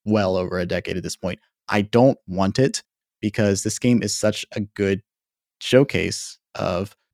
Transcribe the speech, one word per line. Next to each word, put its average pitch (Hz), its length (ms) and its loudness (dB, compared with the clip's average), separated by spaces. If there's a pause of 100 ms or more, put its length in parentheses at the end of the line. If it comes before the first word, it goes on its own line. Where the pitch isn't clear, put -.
well 104 300 2
over 92 220 -2
a 90 80 -2
decade 90 320 -4
at 85 60 -6
this - 120 -8
point. - 240 -6 (280)
I 107 140 0
don't 120 440 4
want 95 320 0
it 139 240 0 (400)
because 104 400 0
this - 160 -4
game 120 240 2
is 104 140 -4
such - 280 -2 (100)
a 110 80 -6
good 98 420 -2 (560)
showcase - 800 2 (160)
of 92 400 -4 (180)